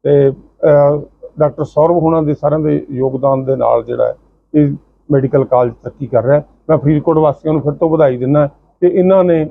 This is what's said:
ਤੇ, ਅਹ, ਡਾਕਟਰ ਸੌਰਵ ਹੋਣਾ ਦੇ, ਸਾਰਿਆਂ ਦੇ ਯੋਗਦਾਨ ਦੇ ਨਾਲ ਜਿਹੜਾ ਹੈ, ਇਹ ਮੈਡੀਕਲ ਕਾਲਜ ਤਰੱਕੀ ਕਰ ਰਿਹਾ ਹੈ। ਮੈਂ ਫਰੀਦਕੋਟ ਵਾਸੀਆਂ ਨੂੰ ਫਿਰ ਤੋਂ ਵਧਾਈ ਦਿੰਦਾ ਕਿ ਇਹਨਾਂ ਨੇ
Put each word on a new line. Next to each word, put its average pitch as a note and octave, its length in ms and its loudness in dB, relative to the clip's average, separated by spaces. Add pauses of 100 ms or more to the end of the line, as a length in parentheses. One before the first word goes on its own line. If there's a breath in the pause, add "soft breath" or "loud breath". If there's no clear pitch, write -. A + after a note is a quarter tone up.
ਤੇ, C#3+ 260 2
ਅਹ, D3 720 0 (380)
ਡਾਕਟਰ D3+ 240 -2
ਸੌਰਵ E3 360 0
ਹੋਣਾ D#3+ 220 0
ਦੇ, D3+ 120 -2
ਸਾਰਿਆਂ D3 260 -2
ਦੇ D3 320 -2
ਯੋਗਦਾਨ C3 520 -2
ਦੇ C3 120 -2
ਨਾਲ A#2 280 0
ਜਿਹੜਾ A#2 240 -4
ਹੈ, - 80 -6 (400)
ਇਹ D3 180 2 (380)
ਮੈਡੀਕਲ C3+ 340 0
ਕਾਲਜ B2 280 0 (100)
ਤਰੱਕੀ C3+ 240 -12
ਕਰ A2+ 160 0
ਰਿਹਾ C#3 120 2
ਹੈ। D3 100 -2 (240)
ਮੈਂ D#3 80 2
ਫਰੀਦਕੋਟ D3 400 0
ਵਾਸੀਆਂ D#3 360 0
ਨੂੰ D3+ 80 -2
ਫਿਰ D3 120 -4
ਤੋਂ D#3+ 160 -2
ਵਧਾਈ D3 280 2
ਦਿੰਦਾ C#3 300 0
ਕਿ - 400 -6
ਇਹਨਾਂ F#3 360 2
ਨੇ E3+ 280 2